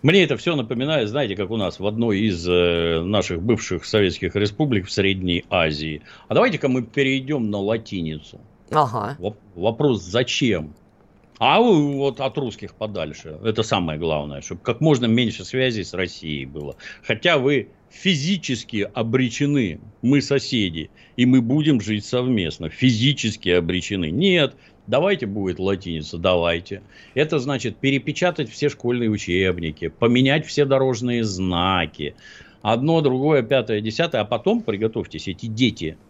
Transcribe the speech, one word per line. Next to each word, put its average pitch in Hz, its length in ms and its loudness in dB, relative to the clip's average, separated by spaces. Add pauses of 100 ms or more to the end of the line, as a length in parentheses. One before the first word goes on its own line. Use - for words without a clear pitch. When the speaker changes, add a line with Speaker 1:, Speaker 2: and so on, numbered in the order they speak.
Speaker 1:
Мне 175 220 6
это 143 140 0
всё 170 180 0
напоминает, 123 540 0
знаете, 113 260 -2
как 95 140 -4
у 113 80 -2
нас 92 200 -2
в 95 80 -4
одной 107 340 0
из, 90 280 0
э, 85 540 2
наших 92 400 -2
бывших 107 420 -2
советских 95 500 0
республик 104 520 0
в - 40 -14
Средней 95 600 0
Азии. 78 500 -2 (260)
А 113 80 -4
давайте-ка 165 340 2
мы 127 120 0
перейдём 131 720 -2
на 104 80 -4
латиницу. 95 840 -6 (300)
Speaker 2:
Ага. 123 480 -2
Speaker 1:
Воп-, 101 180 -8 (180)
вопрос: 113 480 0
зачем? 92 720 0 (640)
А 143 220 4
у-, 147 380 4
вот 135 220 -2
от 135 180 -2
русских 110 380 -8
подальше. 82 680 -8
Это 110 180 0
самое 82 360 0
главное, 76 420 -4
чтобы - 220 -14
как - 180 -4
можно 143 240 4
меньше 113 400 0
связей 123 400 -2
с - 80 -12
Россией 80 540 -6
было. 71 300 -12 (300)
Хотя 156 300 2
вы 135 320 2 (220)
физически 143 1040 -2
обречены, 120 840 0 (200)
мы 135 220 4
соседи, 101 680 -2 (280)
и 143 100 4
мы 127 160 6
будем 143 400 2
жить 107 240 -2
совместно. 104 640 -2
Физически 123 800 0
обречены. 90 640 0
Нет, 160 440 2 (320)
давайте 151 400 0
будет 98 320 -4
латиница, 87 600 -4
давайте. 87 640 0 (320)
Это 156 240 0
значит 123 400 -4
перепечатать 151 720 -2
все - 180 -2
школьные 120 420 -2
учебники, 87 760 -2
поменять 131 580 2
все 143 200 0
дорожные 123 580 2
знаки. 90 920 0 (480)
Одно, 135 380 2
другое, 139 420 2
пятое, 117 380 0
десятое. 110 400 -2
А 104 40 0
потом, 185 380 0
приготовьтесь, 107 640 -4
эти 98 200 -8
дети 110 500 0 (140)